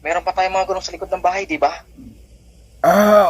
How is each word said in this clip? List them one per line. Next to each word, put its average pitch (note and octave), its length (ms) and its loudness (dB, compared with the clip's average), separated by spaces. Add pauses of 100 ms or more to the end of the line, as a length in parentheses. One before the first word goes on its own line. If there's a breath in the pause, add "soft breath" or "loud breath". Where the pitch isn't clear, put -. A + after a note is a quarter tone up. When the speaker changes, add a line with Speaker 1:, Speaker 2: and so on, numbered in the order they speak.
Speaker 1:
meron E3+ 240 -4
pa F3+ 80 -4
tayong F#3+ 240 -2
mga F#3+ 100 -2
gulong F#3 140 -4
sa - 120 -12
likod F3+ 200 -10
ng - 80 -6
bahay, F#3+ 240 -2
di D#3 160 -8
ba?" D#3+ 240 -2 (960)
Speaker 2:
"Ah, G3+ 480 4